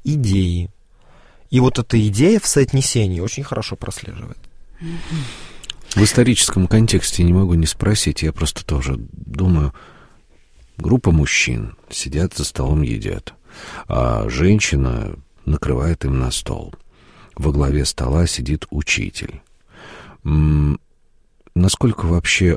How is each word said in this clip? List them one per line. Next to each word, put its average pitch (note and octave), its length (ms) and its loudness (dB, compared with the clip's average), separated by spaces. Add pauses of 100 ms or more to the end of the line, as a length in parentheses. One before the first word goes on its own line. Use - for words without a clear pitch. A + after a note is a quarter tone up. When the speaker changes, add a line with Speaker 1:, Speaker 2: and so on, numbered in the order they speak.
Speaker 1:
идеи. F#2+ 640 0 (800)
И B2+ 100 4
вот B2 180 2
эта A#2 300 0
идея D#3 320 4
в - 60 -6
соотнесении A#2+ 760 2
очень G2 220 -6
хорошо - 340 -8
прослеживает. - 640 -12 (1500)
Speaker 2:
В G2 120 2
историческом A2+ 640 4
контексте G#2+ 560 4
не F2 80 6
могу F2+ 220 4
не E2 120 4
спросить, - 560 0
я D#2+ 100 0
просто - 320 -4
тоже C2+ 320 -2 (160)
думаю, D#2 640 0 (1040)
группа - 320 2
мужчин A#1+ 640 0 (140)
сидят D2 440 -4
за F#2 100 -4
столом, C#2+ 360 0
едят, G1+ 540 -4 (540)
а A#1 420 0
женщина C#2 840 0 (300)
накрывает D2+ 600 -2
им C2+ 120 0
на B1 120 -2
стол. - 420 -8 (640)
Во C#2+ 160 0
главе C#2+ 320 0
стола C#2+ 420 0
сидит C2+ 440 -4
учитель. - 720 -6 (800)
М, D2+ 560 2 (760)
насколько G2 520 2
вообще E2+ 500 2